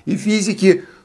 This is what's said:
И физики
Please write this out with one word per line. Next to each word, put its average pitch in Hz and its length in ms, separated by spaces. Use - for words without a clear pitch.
И - 100
физики 202 680